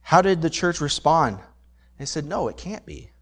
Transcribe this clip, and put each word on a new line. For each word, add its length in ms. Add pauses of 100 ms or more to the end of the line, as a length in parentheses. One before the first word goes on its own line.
How 220
did 180
the 80
church 320
respond? 600 (580)
They 80
said, 180
"No, 240
it 80
can't 300
be. 240 (120)